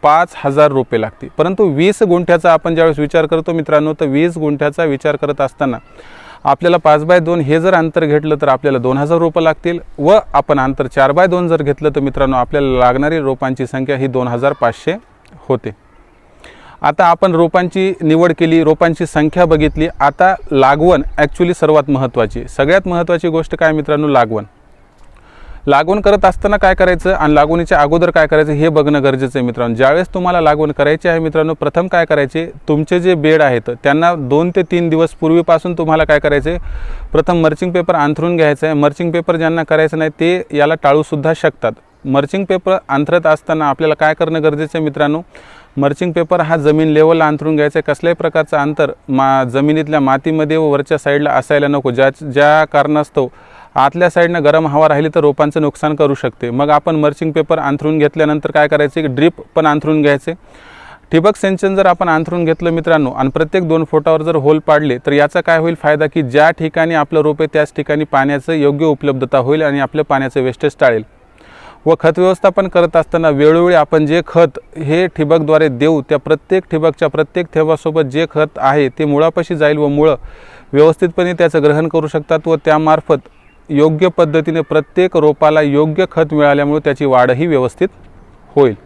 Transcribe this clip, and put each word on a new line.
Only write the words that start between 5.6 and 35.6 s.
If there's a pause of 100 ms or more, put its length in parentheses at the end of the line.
आपल्याला
पाच
बाय
दोन
हे
जर
अंतर
घेतलं
तर
आपल्याला
दोन
हजार
रोपं
लागतील (200)
व (160)
आपण
अंतर
चार
बाय
दोन
जर
घेतलं
तर
मित्रांनो
आपल्याला
लागणारी
रोपांची
संख्या
ही
दोन
हजार
पाचशे (440)
होते. (1040)
आता
आपण
रोपांची
निवड
केली,
रोपांची
संख्या
बघितली, (120)
आता (180)
लागवण (160)
actually
सर्वात
महत्त्वाची.
सगळ्यात
महत्त्वाची
गोष्ट
काय
मित्रांनो?
लागवण. (1200)
लागवण
करत
असताना
काय
करायचं
आणि
लागवणीच्या
अगोदर
काय
करायचं
हे
बघणं
गरजेचं
आहे
मित्रांनो.
ज्यावेळेस
तुम्हाला
लागवण
करायची
आहे
मित्रांनो,
प्रथम
काय
करायचे, (160)
तुमचे
जे
बेड
आहेत
त्यांना
दोन
ते
तीन
दिवस
पूर्वीपासून